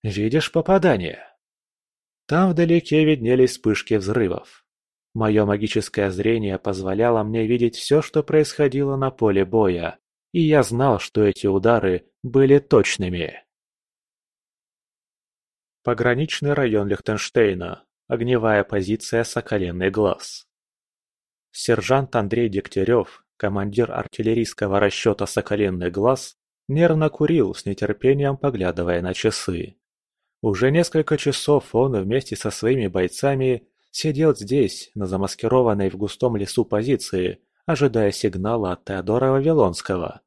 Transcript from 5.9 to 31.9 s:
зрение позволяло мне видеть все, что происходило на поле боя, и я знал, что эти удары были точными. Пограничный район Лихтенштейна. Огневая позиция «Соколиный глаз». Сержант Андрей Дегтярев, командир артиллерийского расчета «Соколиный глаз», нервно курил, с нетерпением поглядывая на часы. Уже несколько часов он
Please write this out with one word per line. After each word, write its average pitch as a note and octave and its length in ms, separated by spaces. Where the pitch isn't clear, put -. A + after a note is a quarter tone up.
зрение G2+ 480
позволяло G2+ 640
мне A2 240
видеть A#2 300
все, D3 240
что D3+ 220
происходило C#3+ 720
на C3+ 140
поле G2 340
боя, F#2 540
и F3 80
я D3+ 220
знал, A#2+ 360
что - 240
эти G2+ 240
удары G2 600
были C3+ 360
точными. F2+ 840
Пограничный B2 680
район G#2+ 340
Лихтенштейна. G2 960
Огневая A2+ 560
позиция G#2+ 580
«Соколиный F#2+ 680
глаз». - 560
Сержант B2+ 680
Андрей A2+ 320
Дегтярев, G2 720
командир G2+ 560
артиллерийского G#2+ 880
расчета G2+ 460
«Соколиный F#2+ 640
глаз», G#2+ 480
нервно D#3 420
курил, D3 440
с - 120
нетерпением C3+ 720
поглядывая F2 640
на F#2 100
часы. - 640
Уже A2 300
несколько D#3+ 480
часов - 560
он A#2+ 280